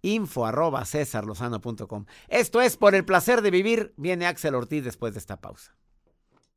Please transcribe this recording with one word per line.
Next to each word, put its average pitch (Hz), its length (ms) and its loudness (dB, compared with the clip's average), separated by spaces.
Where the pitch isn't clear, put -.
Info 190 420 -2
arroba 139 400 0
cesarlozano 113 760 -6
punto 113 260 -10
com. 104 180 -10
Esto 233 340 2
es 247 160 2
Por 202 160 8
el 190 120 4
Placer 196 360 4
de 208 80 2
Vivir. 208 480 2
Viene 175 300 -2
Axel 160 260 -2
Ortiz 131 300 -4
después 117 320 -8
de 107 40 -10
esta - 220 -14
pausa. - 320 -20